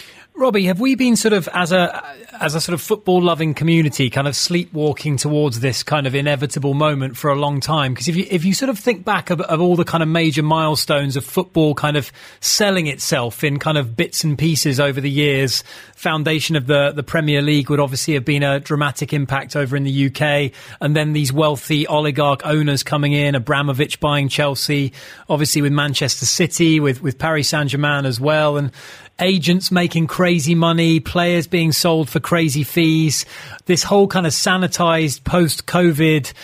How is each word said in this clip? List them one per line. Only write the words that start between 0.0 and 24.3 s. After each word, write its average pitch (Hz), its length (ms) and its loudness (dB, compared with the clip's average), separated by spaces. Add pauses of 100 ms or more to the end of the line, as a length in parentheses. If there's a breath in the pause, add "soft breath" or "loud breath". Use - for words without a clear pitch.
Robbie, 226 320 2
have 180 120 0
we 262 160 2
been 247 220 2
sort 220 160 2
of, 190 200 0
as 180 200 0
a, - 420 0 (260)
as 156 140 -2
a 160 60 -2
sort 175 140 -4
of 156 60 -4
football-loving 175 720 0
community, 156 540 2
kind 139 200 -2
of 143 80 -4
sleepwalking 151 800 -2
towards 147 420 0
this 123 240 -2
kind 147 240 -2
of 127 80 -2
inevitable 139 600 -2
moment 139 420 -2
for 151 140 -2
a 139 40 2
long 143 240 -2
time? 139 340 -2
'Cause 123 140 -6
if 175 80 0
you, 180 160 0
if 170 140 0
you 190 100 2
sort 262 140 -2
of 233 100 -4
think 233 260 -2
back 185 260 -2
of, 165 100 -2
of 160 200 -2
all 180 140 4
the 175 120 2
kind 165 140 -2
of 160 80 2
major 156 360 2
milestones 151 720 0
of 135 80 -4
football 160 500 0
kind 147 220 -2
of 143 160 -4 (260 loud breath)
selling 190 480 0
itself 135 560 -4
in 143 160 0
kind 156 180 0
of 120 200 -2
bits - 260 -2
and 147 160 0
pieces 147 400 2
over 139 220 0
the 139 100 -2
years, 139 540 0 (320 loud breath)
foundation 156 580 -2
of 131 140 -2
the, 143 260 2
the 147 80 -4
Premier 151 400 0
League 147 260 2
would 147 120 2
obviously 139 340 -2
have 135 100 -2
been 143 200 0
a 139 160 0
dramatic 143 520 -2
impact 139 440 -4
over 139 200 -2
in 139 60 -2
the 139 80 -2
U 135 200 2
K, 143 420 0 (280 loud breath)
and 147 140 0
then 151 200 0
these 147 180 0
wealthy 151 540 0
oligarch 147 580 0
owners 151 400 0
coming 147 280 0
in, 143 220 2
Abramovich 139 640 -2
buying 143 300 0
Chelsea, 143 640 -2 (360 loud breath)